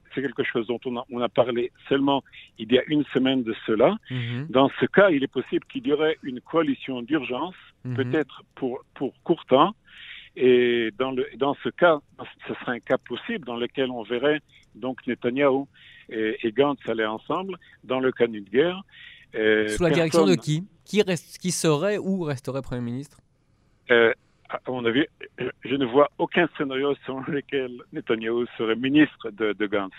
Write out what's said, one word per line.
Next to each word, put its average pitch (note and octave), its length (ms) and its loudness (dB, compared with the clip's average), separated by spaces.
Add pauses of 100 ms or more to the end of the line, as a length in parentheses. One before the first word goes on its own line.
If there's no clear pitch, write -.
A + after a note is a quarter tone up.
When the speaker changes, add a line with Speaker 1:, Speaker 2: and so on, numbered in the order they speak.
(120)
Speaker 1:
c'est - 80 -6
quelque C3 220 -4
chose A2+ 240 -2
dont A#2 180 -4
on B2 140 -6
a, B2+ 120 -10
on A#2+ 100 -6
a A#2 80 0
parlé A#2+ 420 0 (180)
seulement C#3 340 2 (360)
il A2+ 140 -4
y B2+ 60 8
a - 100 0
une D3+ 160 2 (100)
semaine C3 300 2
de A2 100 -4 (120)
cela. B2 300 4 (140)
Speaker 2:
Mhm. B2 400 -6
Speaker 1:
Dans C3+ 180 6 (120)
ce B2+ 60 2
cas, D3+ 240 6
il C#3+ 120 2
est C3 100 -4
possible - 340 -4
qu'il B2 200 -8
y C#3 60 0
aurait D#3 320 0
une B2 160 -8
coalition C#3 600 -2
d'urgence, C#3 520 -4 (300)
Speaker 2:
Mhm. B2+ 100 -6
Speaker 1:
peut-être C3+ 480 -2 (140)
pour, - 280 -6 (100)
pour C3 280 -6
court - 240 0
temps, D3+ 280 6 (600)
et B2 640 4
dans C3 140 -4
le, C3 120 -2 (120)
dans C3+ 260 0
ce C#3 60 -4
cas, E3+ 300 4 (500)
ce A#2+ 60 -4
serait - 180 -8
un A#2 80 -6
cas B2+ 180 0
possible D#3+ 480 -8
dans A#2+ 100 -8
lequel B2 340 -4
on B2 120 -8
verrait B2 380 0 (340)
donc B2+ 320 -10
Netanyahou C3 600 0 (440)
et, A2 320 -2
et A2+ 100 -2
Gantz C#3 260 -8 (100)
aller A2 160 -4
ensemble E3 520 -6 (260)
dans B2+ 180 -4
le C3 120 0
cas A#2+ 140 0
d'une G#2+ 180 -6
guerre. E3 380 0 (520)
Euh, G#2+ 340 4
Speaker 2:
Sous G#2+ 140 -2
la E3 80 4
direction E3 360 4
de F#3 80 6
Speaker 1:
personne - 100 -2
Speaker 2:
qui ? D#3 240 -2 (160)
Qui G#3 180 2
reste, F#3 360 -4
qui F3+ 120 -4
serait E3+ 480 2
ou F#3+ 240 -2
resterait C3+ 400 -6
Premier B2 200 -6
ministre ? A#2+ 360 -10 (720)
Speaker 1:
Euh, A#2 220 6 (380)
à - 200 -10
mon B2+ 140 -4
avis, A#2 200 2 (340)
je, B2 100 -4 (160)
je A#2+ 100 -4
ne C#3 100 0
vois C3+ 340 4
aucun E3+ 380 2
scénario C#3 380 -2 (100)
selon C3+ 220 -8
lequel C3 560 -6 (100)
Netanyahou A#2 540 -2 (100)
serait A2+ 200 0
ministre C3 540 0
de, G#2 220 -2
de G2+ 140 -4
Gantz. G2 320 -4